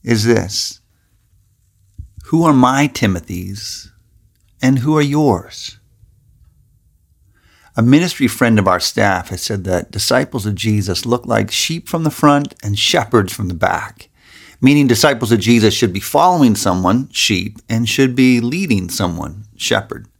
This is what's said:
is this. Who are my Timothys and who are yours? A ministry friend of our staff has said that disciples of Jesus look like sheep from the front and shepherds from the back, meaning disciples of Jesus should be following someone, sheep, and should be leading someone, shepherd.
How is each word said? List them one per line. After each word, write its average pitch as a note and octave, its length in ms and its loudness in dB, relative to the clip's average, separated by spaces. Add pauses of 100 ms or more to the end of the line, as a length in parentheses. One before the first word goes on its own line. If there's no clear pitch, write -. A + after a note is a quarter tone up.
is A2+ 220 0
this. G#2 540 -2 (1500)
Who E3 180 0
are D#3+ 80 4
my C3 340 4
Timothys F#2+ 1000 -6 (760)
and C3 160 2
who D3+ 180 0
are D3+ 60 2
yours? C#3+ 800 -2 (1900)
A A2+ 80 0
ministry C#3+ 460 2
friend A2+ 280 2
of G2 120 4
our F2+ 100 2
staff F#2+ 520 -2
has F#2+ 120 -10
said G2 220 -6
that F2+ 260 -2
disciples B2 560 -2
of G#2+ 80 -4
Jesus G#2 500 -2
look A#2+ 220 -2
like A2 240 -2
sheep - 380 -6
from E3 160 -4
the D3+ 60 0
front C#3+ 520 0
and G#2 160 -4
shepherds A2 540 0
from F#2 160 -6
the F2 60 -6
back, - 560 -6 (500)
meaning C#3+ 260 6
disciples A#2 460 2
of A2 80 4
Jesus G#2+ 340 4
should G2 180 0
be F#2+ 60 -6
following D3 560 2
someone, F#2+ 560 0
sheep, G#2 480 -4 (100)
and A2+ 200 -2
should C3 260 0
be B2+ 260 4
leading A#2+ 500 -4
someone, F2 560 -6 (100)
shepherd. A2 500 -4 (140)